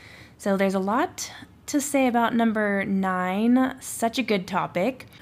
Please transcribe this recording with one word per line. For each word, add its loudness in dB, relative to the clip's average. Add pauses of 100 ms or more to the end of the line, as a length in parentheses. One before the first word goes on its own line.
(380)
So 0
there's 2
a 0
lot -4 (340)
to 0
say 2
about 2
number 2
nine, 2
such -4
a 0
good -2
topic, -2 (140)